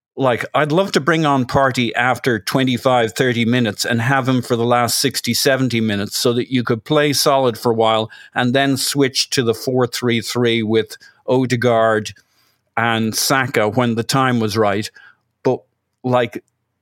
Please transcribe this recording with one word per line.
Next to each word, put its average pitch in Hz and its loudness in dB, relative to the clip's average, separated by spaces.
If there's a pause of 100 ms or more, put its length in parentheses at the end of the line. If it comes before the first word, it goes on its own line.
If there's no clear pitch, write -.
(180)
like, 127 -2
I'd 143 0
love 196 0
to 180 0
bring 160 0
on 135 2
Partey 131 0
after 120 0
twenty-five, 127 0
thirty 120 0
minutes 117 0
and 117 -2
have 135 0
him 127 2
for 123 -2
the 117 0
last 120 0
sixty, 120 -2
seventy 131 0
minutes 107 -2
so 123 0
that 120 -4
you 123 0
could 117 -2
play 151 2
solid 131 2
for 120 0
a 113 0
while 110 0 (240)
and 123 0
then 139 2
switch 131 -2
to 131 0
the 113 2
four 123 -2
three 117 -2
three 117 0
with 107 -2 (300)
Odegaard 117 0 (640)
and 113 0
Saka 127 0
when 120 0
the 113 -2
time 131 0
was 107 -2
right. 104 0 (540)
But, 127 0 (420)
like, 123 -2 (380)